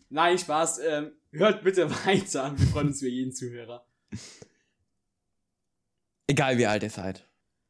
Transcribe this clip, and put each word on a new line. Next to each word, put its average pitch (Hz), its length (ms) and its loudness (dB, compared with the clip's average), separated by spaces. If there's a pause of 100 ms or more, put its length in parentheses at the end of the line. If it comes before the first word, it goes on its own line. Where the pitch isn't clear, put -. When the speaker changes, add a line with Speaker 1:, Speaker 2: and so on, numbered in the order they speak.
Speaker 1:
Nein, 170 300 2
Spaß. 160 400 -2
Ähm, 151 320 -4 (200)
hört 202 320 2
bitte 180 280 2
<laughs> 113 140 -6
weiter. 147 520 0
Wir 135 100 4
freuen 147 200 0
uns 139 160 -4
über 123 80 -2
jeden 127 220 -4
Zuhörer. 120 520 -12 (2500)
Speaker 2:
Egal, 135 300 2
wie 120 100 4
alt 104 160 2
ihr 107 60 -4
seid. 95 360 -8 (440)